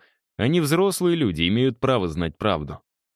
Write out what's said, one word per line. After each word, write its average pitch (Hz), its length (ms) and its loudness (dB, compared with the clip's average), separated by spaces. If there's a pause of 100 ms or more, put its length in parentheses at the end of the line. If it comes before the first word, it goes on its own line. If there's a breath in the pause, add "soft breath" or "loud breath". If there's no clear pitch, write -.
(380 soft breath)
Они 156 240 0
взрослые 175 540 2
люди, 87 320 0
имеют 120 320 0
право 123 280 0
знать 80 300 -4
правду. 78 440 -4 (340)